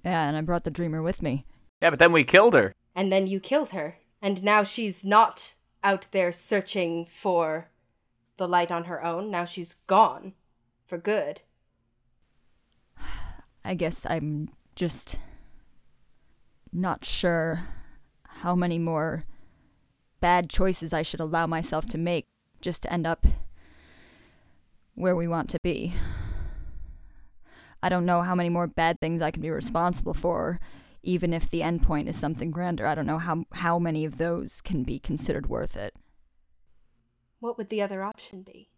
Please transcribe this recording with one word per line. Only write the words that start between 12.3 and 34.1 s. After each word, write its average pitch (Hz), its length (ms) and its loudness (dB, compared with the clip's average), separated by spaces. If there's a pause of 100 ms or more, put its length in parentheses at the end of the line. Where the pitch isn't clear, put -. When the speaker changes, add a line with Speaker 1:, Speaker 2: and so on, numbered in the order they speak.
Speaker 1:
<sighs> - 680 -6
I 185 100 -4
guess 170 340 -2
I'm 151 420 -4 (240)
just - 420 -4 (1600)
not - 320 -4
sure 165 580 0 (800)
how 180 140 -2
many 175 240 0
more 160 460 -2 (960)
bad 175 300 4
choices 185 420 2
I 160 100 0
should - 180 -6
allow 165 260 0
myself 160 400 -2
to 165 120 -4
make 170 280 -2 (340)
just - 220 -6
to - 100 -4
end 165 140 0
up 165 200 2 (1700)
where 180 220 0
we 170 120 -2
want 165 220 -2
to 175 120 -4
be. 175 320 -2 (1900)
I 180 60 0
don't 180 180 2
know 175 160 4
how 180 120 -2
many 175 140 0
more 170 180 0
bad 165 340 0
things 160 220 -2
I 156 80 0
can 156 120 -8
be 160 80 -6
responsible 170 640 -2
for, 170 440 0 (440)
even 175 300 0
if 165 180 2
the 165 120 -2
end 170 200 2
point - 260 2
is 170 80 -4
something 160 340 -4
grander. 165 360 -4
I 151 80 0
don't 151 120 -2
know 160 120 -2
how, 165 340 -2
how 175 260 0
many 156 260 0
of 143 140 -6